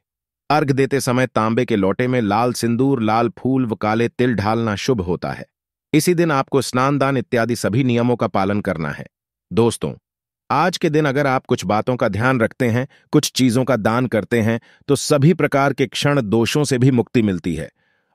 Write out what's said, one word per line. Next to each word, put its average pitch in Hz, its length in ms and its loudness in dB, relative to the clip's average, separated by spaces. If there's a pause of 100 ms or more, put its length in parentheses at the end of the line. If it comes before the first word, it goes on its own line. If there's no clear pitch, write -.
(500)
अर्घ 147 220 2
देते 135 300 0
समय 127 260 0
तांबे 113 380 0
के 113 100 -2
लोटे 98 320 0
में 127 140 0
लाल 113 320 0
सिंदूर, 120 480 0
लाल 110 300 2
फूल 131 340 -2
व 110 100 -4
काले 110 340 0
तिल 123 260 0
डालना 110 420 -2
शुभ 120 240 -2
होता 80 300 -6
है। 69 140 -12 (480)
इसी 156 200 2
दिन 165 180 0
आपको 135 300 0
स्नान 131 360 0
दान 135 200 0
इत्यादि 117 380 -2
सभी 107 280 0
नियमों 120 320 2
का 113 140 -2
पालन 101 320 0
करना 80 300 -4
है। 69 140 -12 (460)
दोस्तों, 104 420 0 (560)
आज 160 280 0
के 175 120 -2
दिन 151 160 0
अगर 139 220 0
आप 131 180 -2
कुछ - 200 -2
बातों 107 300 -2
का 120 140 -2
ध्यान 123 300 0
रखते 113 280 -2
हैं, 123 200 -2 (260)
कुछ 147 180 2
चीजों 127 340 2
का 127 120 0
दान 113 300 0
करते 110 340 0
हैं, 113 180 0 (300)
तो 143 80 4
सभी 151 380 2
प्रकार 143 380 0
के 131 140 -2
क्षण 143 360 0
दोषों 117 400 0
से 135 140 -2
भी 127 140 4
मुक्ति 120 300 2
मिलती 90 340 -2
है 78 140 -10 (460)